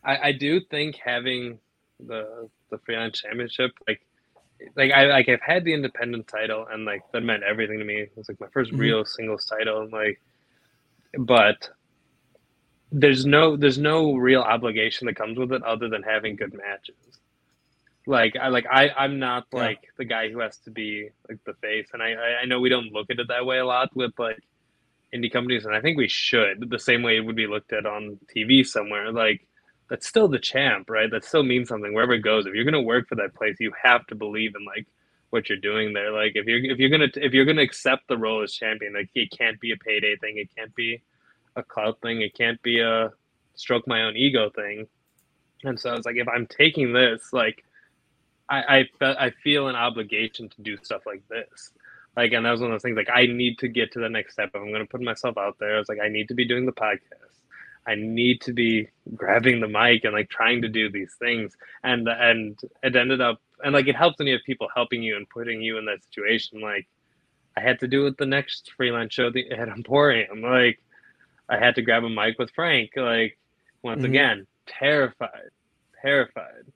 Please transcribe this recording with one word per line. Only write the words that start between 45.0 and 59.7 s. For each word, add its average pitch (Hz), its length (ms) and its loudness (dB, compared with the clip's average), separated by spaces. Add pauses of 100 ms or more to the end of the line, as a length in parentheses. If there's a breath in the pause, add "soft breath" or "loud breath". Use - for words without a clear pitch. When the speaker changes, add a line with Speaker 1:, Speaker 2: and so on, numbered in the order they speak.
Speaker 1:
And 131 160 -6
so 123 160 -4
it's 117 100 -8
like, 117 120 -4
if 120 100 -2
I'm 120 200 -2
taking 147 460 2
this, 120 400 2
like, 113 300 0 (840 soft breath)
I, 139 320 4
I 131 40 4 (160)
fe-, 135 200 2
I 127 100 0 (140)
feel 143 260 2
an 127 60 -4
obligation 113 760 -4
to - 120 -20
do 104 160 -10
stuff - 280 -10
like 101 240 -12
this. - 420 -14 (460 loud breath)
Like, 117 160 4
and 113 120 2
that 120 60 4
was 117 100 0
one 120 100 -2
of - 40 -2
those 104 60 -6
things, 117 160 -2
like, 104 160 -2
I 123 140 6
need 120 320 -2
to 131 80 -4
get 113 260 -2
to 123 60 -10
the 113 100 -4
next 110 240 -6
step. 104 200 -4
If 101 80 -8
I'm 104 100 -10
gonna 107 140 -4
put 123 160 -10
myself 120 360 -6
out 101 220 -4
there, 107 160 -2
I 107 40 2
was 104 100 -6
like, 107 100 -6
I 107 100 -2
need 107 200 -4
to 123 40 -6
be 120 120 0
doing 123 200 -2
the 127 60 -2
podcast. 107 280 -2 (880 loud breath)
I 110 80 -2
need 117 460 0
to 127 120 -8
be 113 360 0 (260)
grabbing 117 440 2
the 110 80 -2
mic 110 360 4